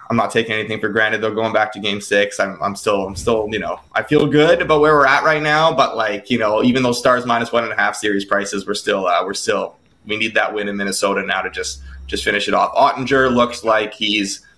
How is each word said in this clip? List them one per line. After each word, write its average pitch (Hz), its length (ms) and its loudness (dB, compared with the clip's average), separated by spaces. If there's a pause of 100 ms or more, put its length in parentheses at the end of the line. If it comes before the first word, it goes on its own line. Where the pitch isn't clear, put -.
I'm 117 80 0
not 104 120 0
taking 113 220 0
anything 107 300 -4
for 110 80 -2
granted 107 320 0
though. 110 120 -2
Going 110 200 0
back 107 180 2
to 101 80 -12
Game 101 220 -4
six, 101 360 0
I'm, 98 240 -4
I'm 101 140 -4
still, 98 320 -2
I'm 98 80 -10
still, 110 340 -2
you 110 100 -4
know, 87 200 -6 (140)
I 110 100 -2
feel 147 240 2
good 151 340 4
about 151 200 2
where 151 120 6
we're 143 140 6
at 139 160 4
right 156 180 2
now. 156 320 2
But, 135 220 2
like, 107 340 -4
you 123 80 2
know, 110 260 2
even 123 200 2
though 123 80 2
Stars 120 340 2
minus 117 280 -2
one 117 100 2
and 110 80 -6
a 104 60 -6
half 104 180 0
series 101 300 -2
prices, 101 420 -4
we're 101 60 -4
still, 101 340 -2
uh, 87 160 2
we're 98 100 -6
still, 98 440 -4 (280)
we 107 120 -4
need 110 160 -2
that 104 200 0
win 104 140 -4
in 101 80 -4
Minnesota 98 480 -2
now 95 180 -2
to 92 80 -6
just, - 320 -8 (260)
just - 180 -6
finish 104 240 0
it 98 40 0
off. 92 220 2
Ottinger 131 580 2
looks 120 300 0
like 110 300 0
he's, 104 520 -4 (120)